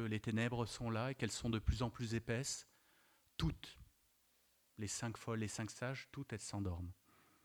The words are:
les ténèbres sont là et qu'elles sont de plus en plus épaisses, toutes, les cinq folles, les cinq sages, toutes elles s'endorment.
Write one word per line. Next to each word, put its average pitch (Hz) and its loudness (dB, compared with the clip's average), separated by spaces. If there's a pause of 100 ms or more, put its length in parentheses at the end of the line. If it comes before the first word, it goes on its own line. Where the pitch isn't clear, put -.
les 107 2
ténèbres 117 2
sont 117 -2
là 113 2
et 135 -6
qu'elles 113 0
sont - 0
de 110 4
plus 110 2
en 120 4
plus 113 -2
épaisses, 117 0 (680)
toutes, - 0 (1000)
les 104 -2
cinq 113 -2
folles, 113 0
les 107 2
cinq 110 -4
sages, 127 -4
toutes 139 -8
elles 107 -2
s'endorment. 90 0 (540)